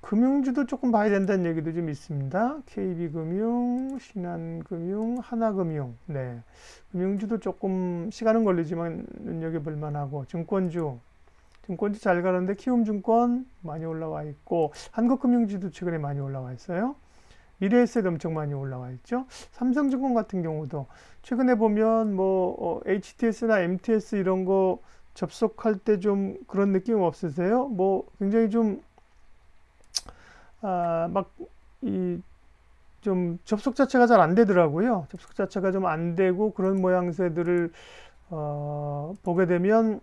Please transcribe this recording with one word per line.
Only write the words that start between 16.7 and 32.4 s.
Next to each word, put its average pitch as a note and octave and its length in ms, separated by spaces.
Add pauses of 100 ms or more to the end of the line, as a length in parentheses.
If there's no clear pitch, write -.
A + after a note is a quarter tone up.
미래에셋 A3+ 460
엄청 E3+ 280
많이 D3+ 200
올라와 C3 380
있죠. A#3+ 340 (260)
삼성증권 C4 640
같은 G3 300
경우도 D#3 420 (360)
최근에 B3 340
보면 A3 580
뭐, F#3+ 460
어, - 260
에이치티에스나 G#3+ 760
엠티에스 G3+ 560
이런 F#3 260
거 F#3+ 360 (340)
접속할 G#3+ 640
때 G#3 220
좀 G3 360 (120)
그런 G3+ 260
느낌 G3 280
없으세요? F#3 680
뭐, F#3+ 360 (140)
굉장히 G#3+ 300
좀, A3 320 (1800)
아, F3 500
막 F#3+ 200 (500)
이 F#3 400 (800)